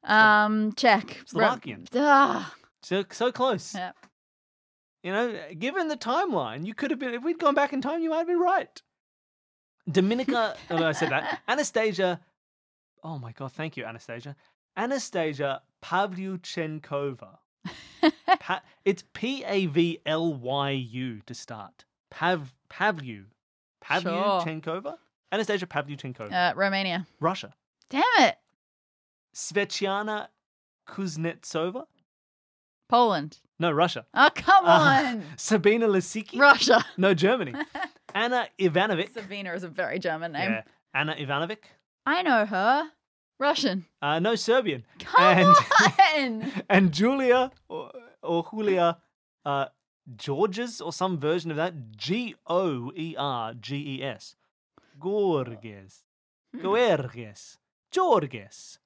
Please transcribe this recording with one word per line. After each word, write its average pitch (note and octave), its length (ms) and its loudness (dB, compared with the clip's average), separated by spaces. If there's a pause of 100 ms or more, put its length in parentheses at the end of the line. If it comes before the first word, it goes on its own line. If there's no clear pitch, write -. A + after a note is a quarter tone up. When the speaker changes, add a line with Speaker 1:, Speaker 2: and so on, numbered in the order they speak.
Speaker 1:
Um, G#3+ 680 4
Czech. - 520 0
Speaker 2:
Slovakian. A3 680 -2
Speaker 1:
Ro-, B3+ 100 0
ah. C#4 500 4 (280)
Speaker 2:
So, F#3+ 300 -2
so A#3+ 200 -2
close. B3 420 -2
Speaker 1:
Yeah. F3+ 180 -10 (1120)
Speaker 2:
You F3 80 -6
know, A3+ 280 -2 (180)
given D#4 300 -4
the D4+ 100 -4
timeline, F#3+ 680 -2
you A#3 80 -10
could C#4+ 180 -4
have C4 80 -4
been, B3+ 140 -6
if A#3+ 100 -8
we'd E4 160 -4
gone C#4+ 160 2
back C#4+ 180 0
in C4+ 80 -4
time, E4 200 -4
you E4 80 -4
might D#4+ 100 -2
have E4+ 80 -4
been F4 120 -2
right. F4+ 420 -2 (1080)
Dominika, A3 760 0
Speaker 1:
<laughs> - 80 -20
Speaker 2:
oh, E3 60 -2
no, E3 100 2
I D3+ 60 0
said D#3+ 160 -2
that. - 380 -4
Anastasia, G#3 720 -2 (840)
oh D#3 160 -12
my A#2 120 -14
God, C3 200 -12
thank D#3 260 -10
you, A#2 80 -10
Anastasia. A#2 500 -14 (400)
Anastasia D#3+ 880 -4 (220)
Pavlyuchenkova. F3 1500 -6 (540)
Speaker 1:
<laughs> - 480 0
Speaker 2:
Pa-, - 220 -6 (220)
it's F#3+ 200 0 (100)
P C4 320 -6
A G3 220 -2
V E3 380 0
L D#3+ 280 -2
Y C#3 380 -4
U B2 560 -8
to B2 60 -14
start. - 520 -16 (260)
Pav-, D#3 420 -2 (160)
Pavlu-, C3+ 560 -4 (600)
Speaker 1:
Sure. E3+ 140 0
Speaker 2:
Pavlyuchenkova? F3 960 -4 (340)
Anastasia G3 360 -2
Pavlyuchenkova. C3+ 640 -8
Speaker 1:
Uh, F3+ 240 0
Romania. F#3+ 500 -2 (140)
Speaker 2:
Russia. F3 340 -2 (360)
Speaker 1:
Damn C#4+ 140 0 (160)
it. A3+ 180 4 (1000)
Speaker 2:
Svetlana G3+ 920 -4 (600)
Kuznetsova? E3+ 1000 -6 (1040)
Speaker 1:
Poland. G3+ 520 2 (200)
Speaker 2:
No, E3+ 120 2
Russia. D#3 420 0
Speaker 1:
Oh, C#4+ 220 6
come F#4 300 6
Speaker 2:
Uh, E4+ 40 6
Speaker 1:
on. C#4 600 4
Speaker 2:
<laughs> D3+ 80 -16
Sabina A3 500 2
Lisicki? G#3 520 -2
Speaker 1:
Russia. C4+ 460 6 (120)
Speaker 2:
No, F#3+ 160 4
Germany. F3 400 2 (300)
Speaker 1:
<laughs> - 320 -14
Speaker 2:
Anna A#3+ 320 0 (120)
Ivanovic. F#3 540 2
Speaker 1:
Savina G3 400 -10
is F#3 100 -8
a F3+ 40 -12
very D#3+ 320 -6
German E3 320 -6
name. D3+ 200 -4
Speaker 2:
Yeah. A2 100 -4 (320)
Anna D3+ 220 -2
Ivanovic? D3 480 -4 (420)
Speaker 1:
I E4 160 2
know B3 240 2
her. A#3 460 0 (480)
Russian. C4+ 460 0 (160)
Speaker 2:
Uh, D3 180 0
no, A3 160 0
Serbian. A3 500 0 (140)
Speaker 1:
Come - 240 4
Speaker 2:
And, C#5+ 320 8 (220)
<laughs> F4 380 6 (280)
Speaker 1:
on. C4+ 80 -6 (180)
Speaker 2:
and F#3+ 240 6
Julia B3+ 580 2 (160)
or, - 240 -12 (320)
or E3+ 260 -2
Julia, F#3 480 2 (480)
uh, C#3 200 -2 (500)
Georges G3 640 -4
or E3 140 -10
some F#3 260 -2
version E3 320 -2
of D3 60 -6
that. F3 160 -4 (240)
G G#3+ 380 -6 (120)
O D#3 480 -2
E E3 220 -10
R B2 380 -6
G C3+ 440 -10
E C3 40 -8
S. A#2+ 320 -12 (640)
Gorges. A#2+ 1040 -4 (500)
Speaker 1:
Hmm. A#3+ 80 -14
Speaker 2:
Goerges. D3+ 960 -2 (340)
Georges. D3+ 960 -2